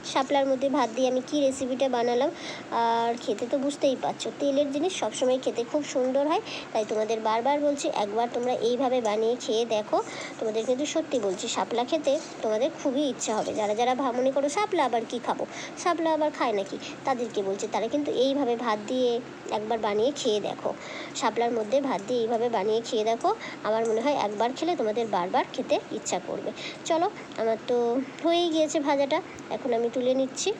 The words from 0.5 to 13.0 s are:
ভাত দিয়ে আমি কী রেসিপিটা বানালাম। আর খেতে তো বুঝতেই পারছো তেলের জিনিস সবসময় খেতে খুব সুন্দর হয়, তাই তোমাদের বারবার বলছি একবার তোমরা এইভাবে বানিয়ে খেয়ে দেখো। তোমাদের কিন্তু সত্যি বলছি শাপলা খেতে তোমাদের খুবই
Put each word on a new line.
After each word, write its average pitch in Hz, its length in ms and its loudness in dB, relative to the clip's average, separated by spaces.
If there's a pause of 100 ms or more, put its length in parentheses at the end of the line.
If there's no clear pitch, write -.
ভাত 262 200 2
দিয়ে 254 200 2
আমি 254 120 2
কী 294 200 -2
রেসিপিটা 262 480 2
বানালাম। 240 400 2 (420)
আর 233 460 2
খেতে 240 280 -2
তো 269 120 0
বুঝতেই 277 380 2
পারছো - 320 -4 (100)
তেলের 285 340 2
জিনিস 302 280 0
সবসময় 254 400 2
খেতে 233 240 -2
খুব 294 200 -2
সুন্দর 262 440 2
হয়, 320 140 2 (280)
তাই 220 160 0
তোমাদের 220 340 0
বারবার 233 400 2
বলছি 294 360 0
একবার 208 380 0
তোমরা 247 220 0
এইভাবে 247 460 2
বানিয়ে 220 340 2
খেয়ে 240 300 0
দেখো। 220 320 0 (380)
তোমাদের 220 300 -2
কিন্তু 254 200 2
সত্যি 302 340 0
বলছি 196 280 -2
শাপলা 226 380 0
খেতে 294 280 2 (280)
তোমাদের 220 320 2
খুবই 285 360 0